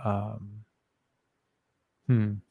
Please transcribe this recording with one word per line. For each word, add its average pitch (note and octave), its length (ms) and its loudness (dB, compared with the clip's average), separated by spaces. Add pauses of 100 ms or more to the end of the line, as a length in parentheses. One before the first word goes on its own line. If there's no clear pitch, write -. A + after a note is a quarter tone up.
um, G#2 580 -4 (1400)
hmm, G#2+ 280 4 (160)